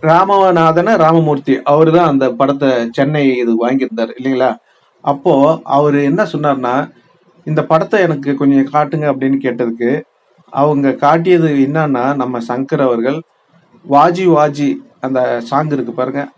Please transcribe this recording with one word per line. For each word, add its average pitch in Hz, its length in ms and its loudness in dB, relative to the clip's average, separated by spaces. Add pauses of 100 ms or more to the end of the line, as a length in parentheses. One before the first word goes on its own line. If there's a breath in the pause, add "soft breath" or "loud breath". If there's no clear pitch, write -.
ராமநாதன 180 800 4 (120)
ராமமூர்த்தி 151 520 2 (180)
அவரு 160 240 4
தான் 175 160 4
அந்த 135 140 2 (140)
படத்தை 139 280 0 (300)
சென்னை 143 260 0 (180)
இது 117 120 0 (100)
வாங்கியிருந்தாரு 117 560 -4
இல்லைங்களா? 127 320 0 (580)
அப்போ 143 240 0 (440)
அவரு 147 200 2 (120)
என்ன 180 120 0 (120)
சொன்னார்னா, 135 420 -2 (760 soft breath)
"இந்த 151 120 0 (100)
படத்தை 185 340 0
எனக்கு 139 360 -2
கொஞ்சம் 139 340 2
காட்டுங்க" 151 360 -2
அப்படின்னு 135 340 -2
கேட்டதுக்கு 120 440 -2 (720)
அவங்க 139 320 0 (100)
காட்டியது 165 460 2 (160)
என்னன்னா, 143 400 -2 (160)
நம்ம 123 260 -6
சங்கர் 135 400 -2
அவர்கள் 123 320 -2 (760)
வாஜி 175 300 2 (120)
வாஜி 147 320 0 (380)
அந்த 131 120 -2 (300)
சாங் 147 280 -2
இருக்கு 117 220 -8
பாருங்க 135 240 -4 (140)